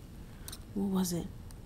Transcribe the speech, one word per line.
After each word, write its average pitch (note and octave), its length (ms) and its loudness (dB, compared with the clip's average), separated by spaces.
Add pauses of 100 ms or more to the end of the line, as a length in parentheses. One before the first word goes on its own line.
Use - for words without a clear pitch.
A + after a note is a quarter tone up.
(720)
What G3+ 160 4
was F#3 240 6
it? E3 140 2 (400)